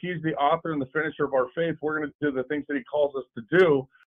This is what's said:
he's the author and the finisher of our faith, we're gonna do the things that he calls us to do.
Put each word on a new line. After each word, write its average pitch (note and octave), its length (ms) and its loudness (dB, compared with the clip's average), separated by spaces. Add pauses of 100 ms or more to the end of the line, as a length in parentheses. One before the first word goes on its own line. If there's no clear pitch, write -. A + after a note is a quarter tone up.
he's F3 220 -6
the D#3 120 0
author D#3+ 380 0
and D3 80 -2
the B2+ 60 -4
finisher D#3 380 -2
of C3+ 80 -4
our C3 220 2
faith, E3 260 -2
we're D#3 180 -2
gonna D3 120 -6 (100)
do D3 100 2
the B2+ 120 -2
things D3 240 -6
that C#3+ 100 -4
he B2 60 -4
calls D3 320 0
us C3 100 -6 (120)
to A#2+ 220 0
do. D3 280 4 (260)